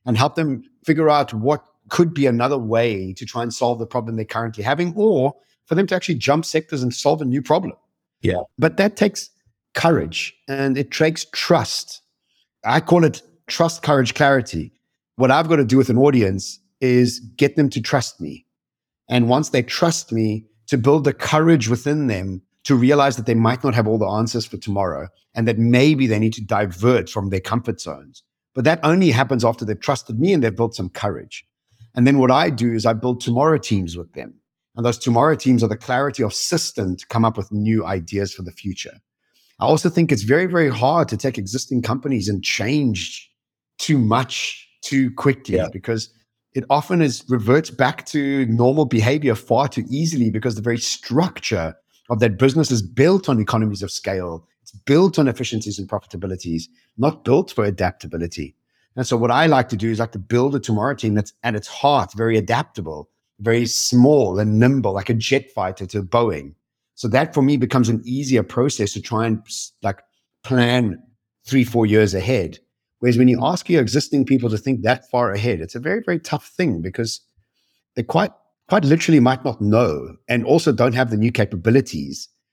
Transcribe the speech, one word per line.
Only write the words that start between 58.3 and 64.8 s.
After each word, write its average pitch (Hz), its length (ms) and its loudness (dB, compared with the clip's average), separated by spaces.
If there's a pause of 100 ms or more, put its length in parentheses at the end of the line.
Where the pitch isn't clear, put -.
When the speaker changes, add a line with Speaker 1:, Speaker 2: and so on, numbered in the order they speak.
Speaker 1:
And 127 100 -4
so 123 100 -2
what 117 140 2
I 143 160 2
like 135 220 2
to 117 80 -6
do 110 140 -2
is 110 100 -2
like 113 120 -4
to 107 60 -10
build 123 380 0
a 110 40 -2
tomorrow 110 340 -2
team 110 200 -2
that's 104 200 -2 (100)
at 117 100 -2
its 104 140 -8
heart 139 460 -2
very 113 220 0
adaptable, 92 720 -4 (300)
very 113 280 0
small 123 720 2
and 107 180 0
nimble, 120 340 2